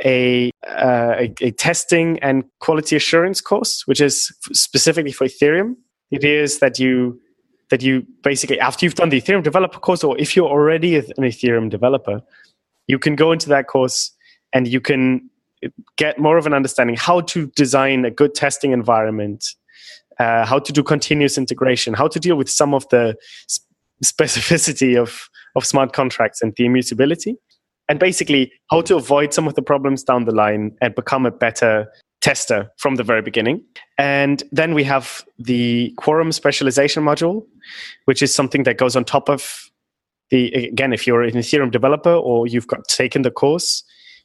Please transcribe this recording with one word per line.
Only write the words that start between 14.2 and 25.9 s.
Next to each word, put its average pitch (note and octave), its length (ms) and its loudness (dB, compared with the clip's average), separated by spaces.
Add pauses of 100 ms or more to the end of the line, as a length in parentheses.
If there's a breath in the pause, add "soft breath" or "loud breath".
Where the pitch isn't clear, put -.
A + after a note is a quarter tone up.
and B2+ 160 2
you B2 140 0
can C3 480 0 (680)
get D3+ 220 -2
more D#3 180 4
of D3+ 80 0
an D3+ 80 0
understanding B2 460 0
how F3 220 2
to E3+ 340 -4
design C3+ 500 2
a A#2 60 -2
good C#3+ 240 2
testing C#3 360 -2
environment, A2 760 0 (720 loud breath)
uh, A2+ 260 0
how B2+ 140 2
to C#3+ 140 -8
do C#3+ 100 2
continuous D3 540 0
integration, B2+ 560 -2
how B2 140 0
to E3 120 -4
deal E3 160 0
with C3+ 140 -2
some C#3+ 240 0
of C3 160 -2
the A#2 260 2 (340 loud breath)
s-, - 120 -8 (420)
specificity C3+ 960 0
of, - 280 -6 (260 loud breath)
of C3 100 -2
smart C3+ 280 0